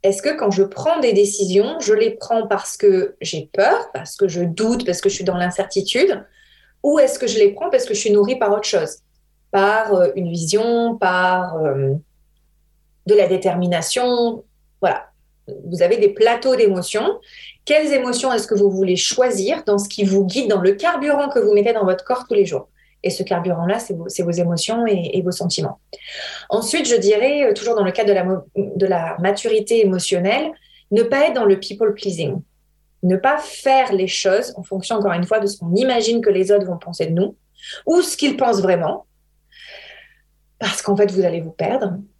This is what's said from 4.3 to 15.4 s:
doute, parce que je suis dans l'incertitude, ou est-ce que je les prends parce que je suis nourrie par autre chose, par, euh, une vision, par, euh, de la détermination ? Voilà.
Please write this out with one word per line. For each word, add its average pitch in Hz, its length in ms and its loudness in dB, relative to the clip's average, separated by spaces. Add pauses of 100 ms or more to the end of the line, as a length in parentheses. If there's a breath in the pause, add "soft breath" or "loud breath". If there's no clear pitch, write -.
doute, 220 420 -2
parce 175 160 -2
que 196 80 0
je 196 60 0
suis 190 100 -8
dans 175 120 -2
l'incertitude, 196 880 -2 (580 soft breath)
ou 294 140 4
est-ce 269 220 2
que 240 80 -2
je 208 100 -2
les 202 140 6
prends - 180 -6
parce 254 140 2
que 214 100 -4
je 202 60 -4
suis 220 100 0
nourrie 208 300 2
par 208 100 2
autre 208 140 0
chose, - 380 -4 (500)
par, 208 420 2
euh, 180 220 4
une 175 120 -4
vision, 226 680 0
par, 180 640 0
euh, 135 340 0 (1120)
de 202 80 4
la 190 140 6
détermination ? 190 1120 0 (380)
Voilà. - 240 -2 (640)